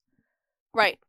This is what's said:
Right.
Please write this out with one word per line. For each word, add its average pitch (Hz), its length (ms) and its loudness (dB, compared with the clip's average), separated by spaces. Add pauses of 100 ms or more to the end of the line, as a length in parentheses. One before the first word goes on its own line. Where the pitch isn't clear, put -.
(720)
Right. 214 260 -2 (100)